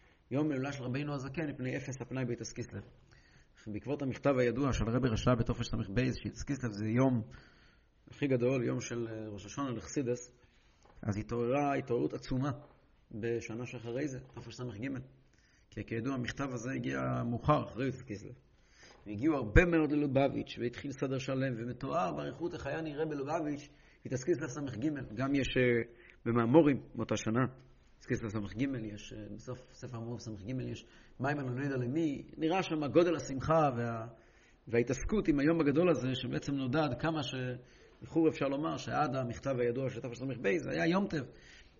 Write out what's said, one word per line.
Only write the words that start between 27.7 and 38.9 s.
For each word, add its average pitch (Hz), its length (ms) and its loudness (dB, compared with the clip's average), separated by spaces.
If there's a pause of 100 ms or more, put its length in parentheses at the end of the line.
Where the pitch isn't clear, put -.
יוטס - 100 -20
כיסלו 113 240 -2
ס"ג, 104 320 -4 (320)
יש, - 200 -12
אה, 104 220 -12
בסוף - 240 -10 (140)
ספר 123 240 -10
המאמרים 117 220 -8
ס"ג, 104 300 -10 (220)
יש - 140 -10 (340)
מים 143 200 0
על 135 80 -4
הנדר 131 300 -2
למי, 135 460 0 (140)
נראה 165 260 2
שם 151 300 -2
גודל 170 220 8
השמחה 143 600 4
וה-, 117 300 -2 (600)
וההתעסקות 123 600 2
עם 147 120 4
היום 160 220 4
הגדול 147 280 6
הזה, 127 260 2
שבעצם 143 380 -2
נודע 135 300 2
עד 127 180 -2
כמה 156 220 0
ש-, 131 120 -6 (640)
איחור 160 280 4
אפשר 143 180 0
לומר 147 300 -2
שעד 131 380 0